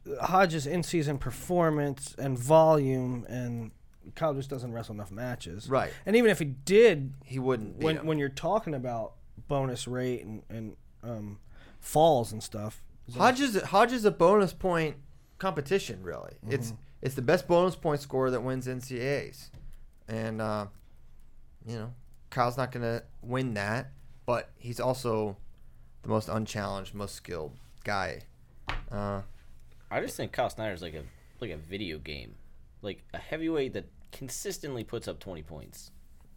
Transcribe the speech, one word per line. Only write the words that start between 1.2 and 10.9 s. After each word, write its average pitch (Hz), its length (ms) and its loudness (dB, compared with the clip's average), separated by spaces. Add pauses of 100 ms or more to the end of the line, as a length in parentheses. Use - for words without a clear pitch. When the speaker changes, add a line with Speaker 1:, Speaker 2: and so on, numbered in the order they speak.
Speaker 1:
and 131 200 0
volume, 131 920 6
and 120 440 -6 (420)
Kyle 156 180 0
just 135 160 -4
doesn't 123 240 -6
wrestle 113 220 -8
enough 101 160 -10
matches. 107 580 -8
Speaker 2:
Right. 123 240 2 (140)
Speaker 1:
And 202 100 6
even 233 140 8
if 180 80 4
he 165 80 -2
did, 156 640 6 (120)
Speaker 2:
He 127 140 -6
wouldn't 127 400 0
beat 147 60 0
Speaker 1:
when, 156 140 4
Speaker 2:
him. - 80 -6
Speaker 1:
when 156 120 2
you're 139 120 0
talking 165 440 -2
about 120 400 -4 (340)
bonus 135 380 -2
rate 123 380 -2
and, 107 240 -10
and, 110 280 -10 (260)